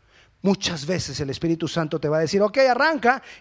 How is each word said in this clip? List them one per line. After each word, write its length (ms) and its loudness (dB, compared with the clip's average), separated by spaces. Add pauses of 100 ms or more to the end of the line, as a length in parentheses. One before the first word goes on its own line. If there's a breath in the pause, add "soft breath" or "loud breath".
(400 soft breath)
Muchas 460 -2
veces 340 -4
el 80 -4
Espíritu 400 -2
Santo 320 -2
te 80 -2
va 80 0
a 40 2
decir, 200 0
"Ok, 180 2
arranca", 640 2 (180 loud breath)